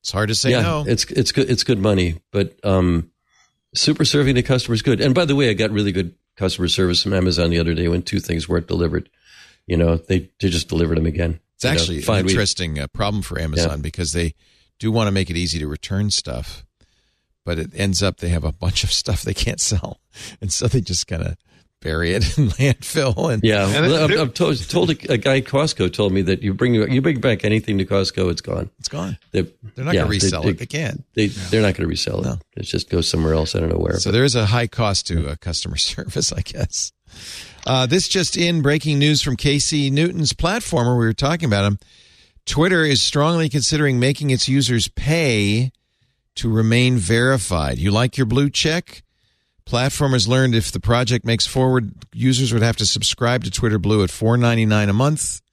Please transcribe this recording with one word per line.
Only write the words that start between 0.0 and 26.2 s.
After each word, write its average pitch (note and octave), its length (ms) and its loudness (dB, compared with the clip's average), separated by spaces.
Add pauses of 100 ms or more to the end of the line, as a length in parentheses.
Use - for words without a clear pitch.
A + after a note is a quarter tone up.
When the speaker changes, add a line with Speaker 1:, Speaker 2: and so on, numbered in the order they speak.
Speaker 1:
It's - 100 -10
hard G#2 180 0
to G#2+ 60 -2
say B2 160 0
Speaker 2:
yeah, B2 100 2
Speaker 1:
no. D3+ 260 0
Speaker 2:
it's, - 180 0
it's - 260 0
good, C3+ 180 0
it's B2 140 0
good A#2 160 0
money, F#2 400 2 (120)
but, G2 320 -2
um, F2+ 460 2 (680)
super D3+ 300 2
serving C3+ 300 2
the B2 80 2
customer B2 320 0
is G#2+ 80 -2
good. A#2+ 180 2
And C3+ 140 4
by F3 100 4
the C#3+ 100 2
way, C#3 140 4
I G#2+ 40 2
got G#2+ 180 0
really G#2 200 0
good F2+ 220 -4 (220)
customer F2+ 320 -2
service F2 360 2
from F#2+ 100 -2
Amazon F2+ 380 2
the E2+ 80 2
other E2 140 0
day E2 140 0
when F2 160 0
two - 160 -4
things E2 300 -4
weren't E2+ 180 0
delivered. E2+ 420 -2 (580)
You F2 100 0
know, E2 200 2
they, F2+ 320 -2 (100)
they G2 100 0
just E2 180 -2
delivered E2 300 0
them D#2+ 100 0
again. E2 320 -2 (160)
Speaker 1:
It's - 80 -10
Speaker 2:
You B2 60 0
know, C#3+ 40 2
Speaker 1:
actually G2 280 -2
Speaker 2:
fine, G#2+ 200 0
Speaker 1:
an F#2 40 -2
Speaker 2:
we F#2+ 80 2
Speaker 1:
interesting, F2+ 460 -2
uh, C#2+ 80 -6
problem G#2 360 -4
for - 160 -8
Amazon D#2+ 380 -2
Speaker 2:
Yeah. D2 40 -8
Speaker 1:
because D#2+ 320 -6
they E2+ 200 -2 (460)
do A2 120 -2
wanna A2 200 0
make F#2+ 180 -2
it E2 80 -4
easy E2 220 -4
to D2+ 80 -6
return G2 440 -4
stuff, - 520 -6 (800)
but E2 140 -4
it D#2+ 160 -8
ends F#2+ 300 -2
up F#2+ 140 -2
they E2+ 120 -4
have E2+ 140 0
a D2+ 80 -2
bunch - 320 -2
of - 80 -2
stuff - 320 -2
they - 100 -4
can't - 280 -4
<laughs> - 100 -2
sell, - 280 -4 (400)
and G2 140 -6
so - 140 -2
they A#2+ 140 2
just F2+ 260 -4
kinda E2 280 -4 (460)
bury E2 340 -2
it - 240 0
in C#3 100 4
<laughs> - 0 -
landfill. C#3+ 840 0
And G#2+ 120 0
Speaker 2:
Yeah, G#2 240 4
Speaker 3:
And C#3+ 180 2
Speaker 2:
well, D#3 240 2
Speaker 3:
it, - 60 2
Speaker 2:
I'm, G#3 40 2
I'm C3+ 120 0
told, D3+ 260 0 (100)
told F3+ 220 2
a, - 240 -2
a B2 40 2
guy C3+ 200 2
at C3+ 60 0
Costco C#3 500 0
told G2+ 180 0
me F#2+ 120 2